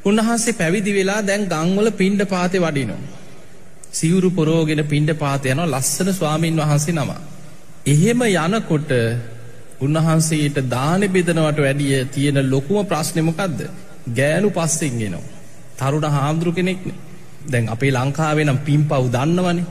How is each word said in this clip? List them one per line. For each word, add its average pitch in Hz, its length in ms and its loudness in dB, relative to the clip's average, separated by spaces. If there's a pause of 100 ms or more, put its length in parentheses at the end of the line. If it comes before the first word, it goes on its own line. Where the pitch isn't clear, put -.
උන්වහන්සේ 226 540 2
පැවිදි 190 380 0
වෙලා 196 300 2
දැන් 202 220 0
ගම්වල 180 480 2
පිණ්ඩපාතේ 190 680 2
වඩිනවා. 139 580 -4 (680)
සිවුරු 180 420 2
පොරෝගෙන 156 540 2
පිණ්ඩපාතේ 147 680 0
යනවා 165 180 0
ලස්සන 139 400 0
ස්වාමීන් 160 460 0
වහන්සේ 151 380 2
නම. 143 180 -2 (720)
එහෙම 185 420 4
යනකොට 170 680 0 (880)
උන්වහන්සේට 156 760 2 (100)
දානෙ 147 420 0
බෙදනවට 165 500 2
වැඩිය 139 480 2
තියෙන 139 380 0
ලොකුම 139 420 0
ප්‍රශ්නේ 160 380 -2
මොකද්ද? 160 360 -2 (460)
ගෑනු 147 440 2
පස්සෙන් 156 500 -2
එනවා. 92 240 -6 (500)
තරුණ 147 340 0
හාමුදුරු 156 440 2
කෙනෙක්නේ. 185 480 -2 (420)
දැන් 123 260 0
අපේ 117 220 0
ලංකාවේ 151 540 0
නම් 135 140 2
පින්පව් 147 500 2
දන්නවනේ. 170 640 2